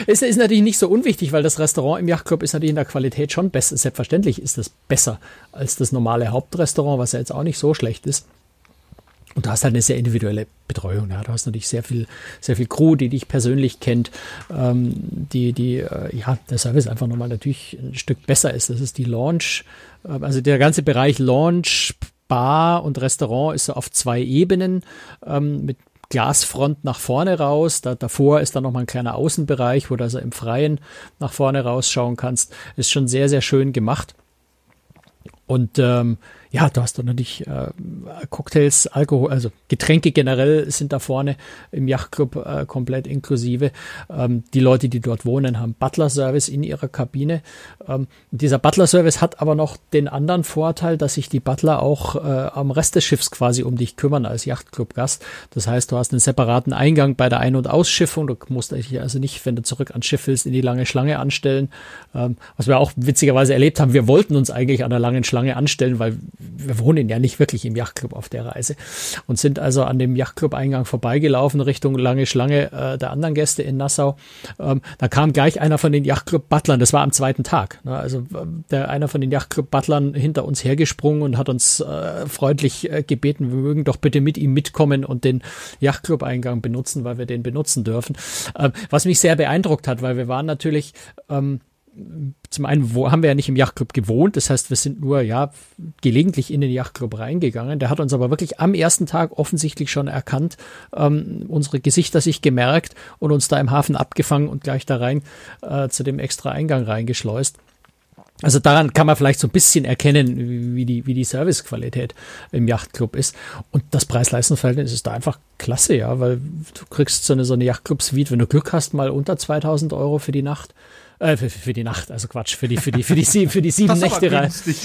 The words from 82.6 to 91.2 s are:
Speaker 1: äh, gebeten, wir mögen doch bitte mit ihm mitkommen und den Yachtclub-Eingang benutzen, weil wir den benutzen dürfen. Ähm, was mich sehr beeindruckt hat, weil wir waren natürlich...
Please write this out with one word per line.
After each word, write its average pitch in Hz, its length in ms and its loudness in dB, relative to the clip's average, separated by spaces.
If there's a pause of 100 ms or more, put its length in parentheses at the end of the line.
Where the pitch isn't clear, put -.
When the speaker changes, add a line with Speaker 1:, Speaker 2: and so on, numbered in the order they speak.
Speaker 1:
äh, 151 100 -2
gebeten, 139 480 -2
wir 127 80 -2
mögen 147 260 0
doch 139 120 0
bitte 143 240 2
mit 151 180 2
ihm 139 140 2
mitkommen 143 520 2
und 127 200 -4
den 127 180 2 (380)
Yachtclub-Eingang 127 800 -2
benutzen, 123 420 -4
weil 120 160 -6
wir 123 80 -6
den 120 160 -6
benutzen 127 400 -2
dürfen. 117 340 -4 (400)
Ähm, 139 160 2 (180)
was 143 140 0
mich 175 140 2
sehr 165 180 4
beeindruckt 156 520 0
hat, 120 120 -4
weil 127 160 -2
wir 123 120 -4
waren 131 180 -4
natürlich... 151 460 -2 (360)